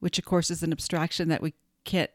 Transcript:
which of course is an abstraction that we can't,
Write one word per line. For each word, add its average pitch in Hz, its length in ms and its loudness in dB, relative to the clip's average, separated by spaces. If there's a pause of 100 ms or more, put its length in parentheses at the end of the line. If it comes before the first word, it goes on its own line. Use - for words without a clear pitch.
which - 180 -2
of - 80 -4
course 175 240 2
is 165 140 -4
an 165 80 0
abstraction 165 580 0
that 151 120 2
we 160 120 -4 (320)
can't, 180 300 0